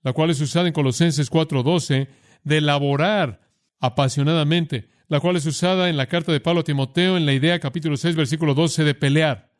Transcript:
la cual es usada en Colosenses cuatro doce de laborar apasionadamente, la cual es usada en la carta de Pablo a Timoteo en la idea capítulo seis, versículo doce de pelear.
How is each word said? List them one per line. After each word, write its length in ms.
la 120
cual 160
es 100
usada 260
en 60
Colosenses 560
cuatro 340
doce 460
de 180
laborar 800
apasionadamente, 1080
la 100
cual 180
es 100
usada 440
en 60
la 100
carta 260
de 80
Pablo 200
a 40
Timoteo 520
en 100
la 80
idea 240
capítulo 380
seis, 200
versículo 380
doce 300
de 100
pelear. 640